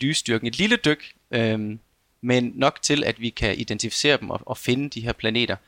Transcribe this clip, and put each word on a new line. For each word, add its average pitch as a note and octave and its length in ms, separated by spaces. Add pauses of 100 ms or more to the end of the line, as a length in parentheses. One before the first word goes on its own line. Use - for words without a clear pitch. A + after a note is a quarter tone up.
lysstyrken, A#2+ 460
et A#2+ 100
lille G#3+ 180
dyk, - 380 (180)
øhm, A2 480 (420)
men B2 340
nok C3+ 260
til, C#3+ 220
at A2+ 180
vi A#2 80
kan G2+ 280
identificere A#2 600
dem A2 120
og, F#2+ 160
og B2 120
finde C3+ 320
de A#2 120
her A#2 120
planeter, A2+ 420 (120)